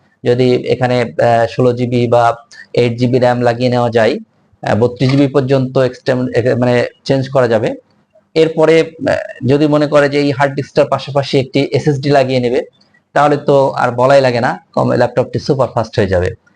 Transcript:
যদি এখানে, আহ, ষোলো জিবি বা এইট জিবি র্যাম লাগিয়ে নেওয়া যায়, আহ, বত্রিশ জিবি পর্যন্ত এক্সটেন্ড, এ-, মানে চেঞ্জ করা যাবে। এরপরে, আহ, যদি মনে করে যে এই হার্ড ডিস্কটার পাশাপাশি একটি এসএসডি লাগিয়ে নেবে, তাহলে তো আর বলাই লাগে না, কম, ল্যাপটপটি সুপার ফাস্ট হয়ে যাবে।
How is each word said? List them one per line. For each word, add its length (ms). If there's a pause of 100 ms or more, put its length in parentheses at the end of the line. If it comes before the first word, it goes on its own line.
(240)
যদি 300
এখানে, 480
আহ, 460
ষোলো 260
জিবি 340
বা 280 (380)
এইট 260
জিবি 200
র্যাম 220
লাগিয়ে 280
নেওয়া 200
যায়, 280 (440)
আহ, 140
বত্রিশ 360
জিবি 160
পর্যন্ত 500
এক্সটেন্ড, 600
এ-, 180
মানে 300 (180)
চেঞ্জ 260
করা 180
যাবে। 280 (580)
এরপরে, 580 (180)
আহ, 60 (300)
যদি 220
মনে 200
করে 220
যে 100
এই 120
হার্ড 220
ডিস্কটার 360
পাশাপাশি 500
একটি 200
এসএসডি 500
লাগিয়ে 300
নেবে, 220 (520)
তাহলে 240
তো 320
আর 220
বলাই 300
লাগে 200
না, 180 (140)
কম, 180
ল্যাপটপটি 480
সুপার 340
ফাস্ট 260
হয়ে 80
যাবে। 220 (260)